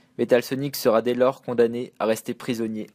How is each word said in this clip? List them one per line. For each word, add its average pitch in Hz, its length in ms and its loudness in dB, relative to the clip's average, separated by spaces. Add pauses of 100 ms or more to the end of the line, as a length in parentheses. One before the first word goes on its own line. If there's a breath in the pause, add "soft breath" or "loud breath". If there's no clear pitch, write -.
(180 soft breath)
Metal 120 240 4
Sonic 135 340 -6
sera 113 240 4
dès 123 140 0
lors 127 260 0
condamné 120 580 0
à 101 60 -2
rester 110 300 -2
prisonnier 110 600 -6